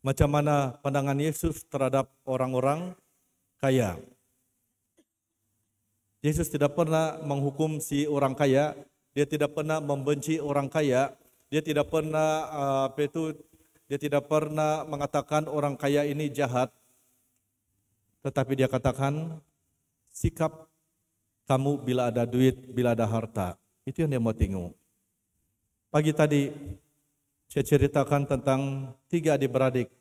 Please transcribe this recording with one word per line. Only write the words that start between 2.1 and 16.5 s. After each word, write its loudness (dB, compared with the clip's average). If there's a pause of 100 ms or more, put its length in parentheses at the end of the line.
orang-orang -2 (640)
kaya. 2 (2250)
Yesus 0
tidak 0
pernah 0
menghukum -2
si -2
orang 2
kaya, 2 (400)
dia 0
tidak -2
pernah -4
membenci -2
orang -2
kaya, 2 (400)
dia 2
tidak 0
pernah, 0
eh, 0
apa -6
itu, -6 (560)
dia -6
tidak 0
pernah 0
mengatakan -2
orang -2
kaya 0
ini -4
jahat, 0 (1500)